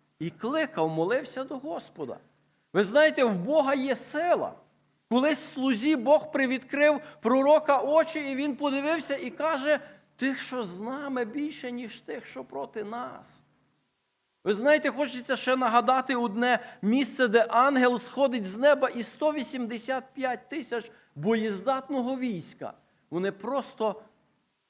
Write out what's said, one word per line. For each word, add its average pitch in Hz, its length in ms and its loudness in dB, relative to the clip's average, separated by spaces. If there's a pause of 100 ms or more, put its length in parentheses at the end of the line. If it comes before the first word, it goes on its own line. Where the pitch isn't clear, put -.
(200)
і 165 100 -6
кликав, 226 600 -4
молився 226 540 -2
до 269 140 -10
Господа. 247 600 -10 (560)
Ви 196 100 4
знаєте, 294 400 4
в 214 120 4
Бога 269 380 2
є 262 220 0
сила. 302 580 0 (560)
Колись 269 300 2
слузі 269 560 0
Бог 277 360 2
привідкрив 277 720 2 (200)
пророка 277 600 4
очі, 302 500 0
і 262 40 -4
він 285 200 -2
подивився 277 600 -2
і 254 140 -8
каже: 294 500 0 (360)
"Тих, 262 260 -4
що 254 220 -6
з 180 160 -10
нами, 254 460 -6
більше, 285 460 -6
ніж 240 280 -12
тих, - 260 -12
що - 180 -14
проти - 400 -10
нас". - 580 -12 (1000)
Ви 208 100 0
знаєте, 294 380 2
хочеться 254 460 -4
ще 254 180 0
нагадати 254 600 2
одне 240 440 0 (220)
місце, 247 460 2
де 220 140 4
ангел 247 560 4
сходить 247 480 -2
з 190 120 -10
неба 269 320 4
і 233 140 -6
сто 302 300 -2
вісімдесят 247 720 -6 (100)
п'ять 254 360 -4
тисяч 240 420 -6 (240)
боєздатного 233 1040 0
війська. 185 560 -6 (360)
Вони 185 220 -2
просто 220 680 -4 (680)